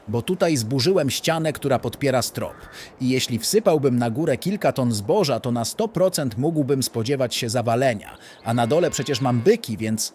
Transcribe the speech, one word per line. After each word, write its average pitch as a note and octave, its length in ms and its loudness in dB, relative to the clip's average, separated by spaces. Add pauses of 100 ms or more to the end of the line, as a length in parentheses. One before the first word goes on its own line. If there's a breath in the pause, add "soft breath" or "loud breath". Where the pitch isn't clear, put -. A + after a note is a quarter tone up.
bo A2+ 140 -2
tutaj F3+ 340 0
zburzyłem C3+ 540 2
ścianę, D#3+ 420 -2
która C3 260 0
podpiera C3 440 0
strop. G#2+ 320 -6 (460 loud breath)
I B2+ 80 0
jeśli B2+ 300 0
wsypałbym D3 600 2
na A#2+ 120 2
górę C3+ 260 0
kilka E3+ 360 0
ton B2 200 0
zboża, B2+ 480 0
to A#2+ 120 -2
na A#2 120 -2
sto A3 240 -4
procent F3 500 0
mógłbym C#3+ 440 0
spodziewać A#2+ 520 -2
się A#2+ 160 -4
zawalenia. A#2 680 0 (280 loud breath)
A A#2 100 -2
na A#2+ 120 2
dole D3+ 240 2
przecież C3+ 300 -4
mam B2 200 2
byki, A#2 360 2
więc A2 380 -4